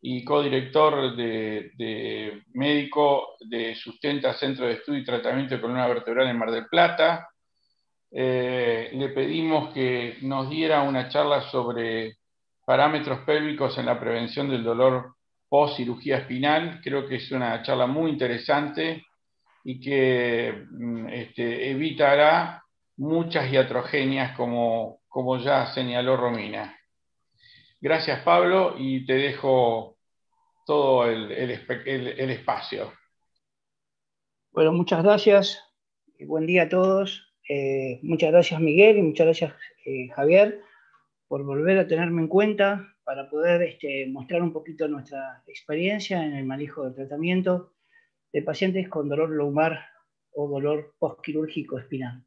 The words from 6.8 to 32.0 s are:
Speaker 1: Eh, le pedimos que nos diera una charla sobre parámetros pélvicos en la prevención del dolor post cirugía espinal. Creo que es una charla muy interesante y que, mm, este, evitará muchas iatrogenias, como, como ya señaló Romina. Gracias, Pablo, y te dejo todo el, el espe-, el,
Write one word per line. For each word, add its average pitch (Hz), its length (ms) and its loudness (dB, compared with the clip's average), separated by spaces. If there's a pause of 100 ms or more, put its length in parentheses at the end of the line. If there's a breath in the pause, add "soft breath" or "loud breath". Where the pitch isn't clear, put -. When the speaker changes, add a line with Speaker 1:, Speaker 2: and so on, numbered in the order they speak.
Speaker 1:
Eh, 127 840 0
le 135 160 -4
pedimos 151 640 -2
que 127 480 -2
nos 135 260 -4
diera 156 340 2
una 135 260 -2
charla 147 340 2
sobre 117 760 -4 (460)
parámetros 143 600 2
pélvicos 151 520 0
en 123 80 -4
la 120 120 0
prevención 117 500 -4
del 123 140 -2
dolor 127 520 2 (340)
post 143 280 2
cirugía 127 420 -4
espinal. 147 640 -2
Creo 139 240 -4
que 135 100 -6
es - 160 -8
una 120 300 -4
charla 127 240 0
muy 151 240 -2
interesante 147 960 -2 (600)
y 131 160 -10
que, 123 920 0
mm, 117 380 -8
este, 120 640 -6
evitará 151 920 4 (340)
muchas 156 560 -2
iatrogenias, 131 840 0
como, 117 720 -2
como 127 300 -2
ya 131 280 2
señaló 127 500 0
Romina. 107 600 -4 (1040 soft breath)
Gracias, 151 400 -2
Pablo, 180 560 4
y 131 300 -4
te 131 80 2
dejo 131 840 0 (680)
todo 135 400 4
el, 110 240 -2
el 123 200 -4
espe-, - 360 -8
el, 127 220 -4